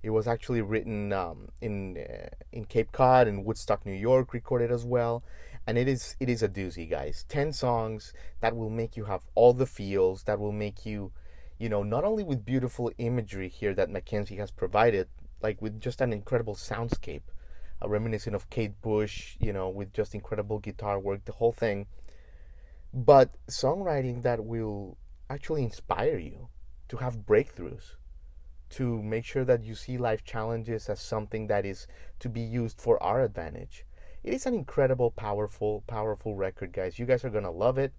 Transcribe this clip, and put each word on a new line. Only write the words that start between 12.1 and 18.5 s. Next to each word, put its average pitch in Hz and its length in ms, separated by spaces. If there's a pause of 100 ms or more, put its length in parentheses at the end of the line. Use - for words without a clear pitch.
with 135 200
beautiful 123 540
imagery 113 500
here 101 260
that 87 140
Mackenzie 98 480
has 101 140
provided, 104 560 (340)
like, 107 220
with 107 180
just 123 200
an 120 120
incredible 107 440
soundscape, 110 680 (580)
a - 80
reminiscent 107 460
of - 160